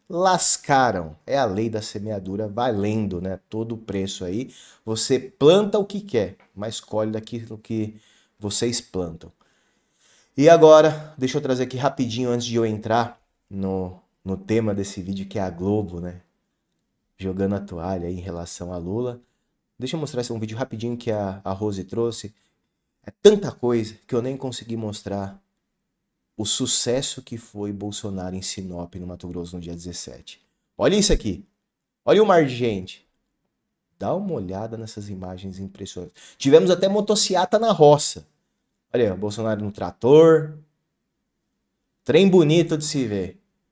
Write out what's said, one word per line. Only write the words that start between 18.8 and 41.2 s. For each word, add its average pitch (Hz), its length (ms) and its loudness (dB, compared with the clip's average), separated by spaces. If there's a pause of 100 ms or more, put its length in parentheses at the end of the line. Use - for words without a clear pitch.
Deixa 127 160 -8
eu 165 60 -6
mostrar 123 220 -6
esse 120 100 -8
um 113 80 -6
vídeo 110 180 -8
rapidinho 120 380 -6
que 120 160 -6
a, 101 320 -4
a 95 80 -6
Rose 98 320 -4
trouxe. 110 500 -6 (720)
É - 40 -14 (120)
tanta 202 280 6
coisa 113 440 -2 (120)
que - 80 -4
eu 120 60 0
nem 131 160 -4
consegui 117 400 -8
mostrar 101 640 -8 (960)
o 107 80 -6
sucesso 127 800 -2
que - 160 -12
foi 104 340 -8
Bolsonaro 95 640 -8
em 92 60 -8
Sinop, 90 520 -10
no 90 120 -12
Mato 90 200 -12
Grosso, 87 300 -10
no 87 40 -10
dia 85 140 -12
dezessete. 85 640 -14 (360)
Olha 135 180 2
isso 202 160 2
aqui. - 340 -2 (600)
Olha 170 180 6
o 214 40 6
mar 175 180 6
de 127 100 -2
gente. 110 520 -4 (920)
Dá 107 160 -2
uma 190 200 -4
olhada 107 420 -8
nessas 107 320 -12
imagens 92 500 -12
impressionantes. 95 800 -14
Tivemos 160 340 6
até 180 180 2
motociata 202 720 0
na 226 140 2
roça. 147 540 4 (680)
Olha 120 140 4
aí, 101 40 2
o 92 60 -4
Bolsonaro 104 480 -4
no 104 80 -6
trator. 151 840 6 (1500)